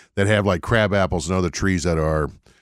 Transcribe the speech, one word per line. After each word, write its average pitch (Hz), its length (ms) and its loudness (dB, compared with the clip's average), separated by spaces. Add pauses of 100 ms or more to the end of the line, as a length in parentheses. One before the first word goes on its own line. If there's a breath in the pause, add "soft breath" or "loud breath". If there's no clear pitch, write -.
(160 loud breath)
that 101 120 0
have, 104 180 2
like, 92 160 0
crab 107 320 0
apples 90 360 -2
and 92 80 0
other 90 120 0
trees 92 340 -2
that 85 140 0
are, 78 320 0 (320 soft breath)